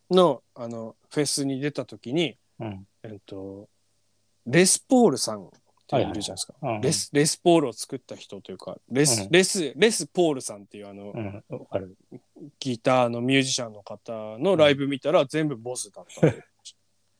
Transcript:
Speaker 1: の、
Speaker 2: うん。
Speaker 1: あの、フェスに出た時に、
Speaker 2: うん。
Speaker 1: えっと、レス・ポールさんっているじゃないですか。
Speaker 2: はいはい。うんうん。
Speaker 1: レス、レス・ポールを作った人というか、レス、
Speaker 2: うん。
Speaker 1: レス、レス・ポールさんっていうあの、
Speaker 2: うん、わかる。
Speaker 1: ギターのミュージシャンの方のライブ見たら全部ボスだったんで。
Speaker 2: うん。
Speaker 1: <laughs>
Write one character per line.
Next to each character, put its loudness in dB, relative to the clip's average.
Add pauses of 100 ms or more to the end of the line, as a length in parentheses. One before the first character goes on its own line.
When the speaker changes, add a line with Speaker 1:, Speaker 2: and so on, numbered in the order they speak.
(100)
Speaker 1:
の、 4 (120)
Speaker 2:
う -16
ん。 -10
Speaker 1:
あ -8
の、 -12 (120)
フ -2
ェ 0
ス -2
に -4
出 -4
た -8
時 -12
に、 -2 (240)
Speaker 2:
う -8
ん。 -12 (160)
Speaker 1:
え -14
っ -20
と、 -14 (760)
レ 6
ス・ 2
ポ 6
ー 6
ル 0
さ -4
ん -14
っ -20 (360)
て -2
い 0
る -4
じ -6
ゃ -12
な -
い -14
で -
す -8
か。 -20
Speaker 2:
は -6
い -
は -
い。 -
う -4
ん -4
う -8
ん。 -4
Speaker 1:
レ 2
ス、 -4
レ 4
ス・ 0
ポ 4
ー 4
ル 0
を -8
作 -10
っ -16
た -16
人 -16
と -14
い -12
う -20
か、 -12 (140)
レ 4
ス、 2
Speaker 2:
う -6
ん。 -14
Speaker 1:
レ 6
ス、 -2
レ 4
ス・ -2
ポ 2
ー 0
ル -6
さ -12
ん -20
っ -20
て -18
い -14
う -14
あ -16
の、 -14
Speaker 2:
う -10
ん、 -10
わ -12
か -6
る。 -10 (640)
Speaker 1:
ギ -4
タ 2
ー -2
の -4
ミ 2
ュ 6
ー 4
ジ -2
シ -4
ャ -10
ン -18
の -20
方 -12
の 2
ラ 6
イ 4
ブ -2
見 -4
た -2
ら 4
全 -2
部 -4
ボ -10
ス -10
だ -18
っ -20 (160)
た 8
ん 4
で。 -2
Speaker 2:
う -16
ん。 -20
Speaker 1:
<laughs> -20 (680)